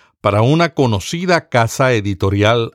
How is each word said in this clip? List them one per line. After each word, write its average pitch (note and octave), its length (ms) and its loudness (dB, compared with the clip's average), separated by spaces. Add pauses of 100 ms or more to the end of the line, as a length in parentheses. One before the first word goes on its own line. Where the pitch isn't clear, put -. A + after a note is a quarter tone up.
(220)
para G#2 180 2
una D#3 320 2
conocida D#3 800 -2
casa B2+ 420 0
editorial G2+ 840 0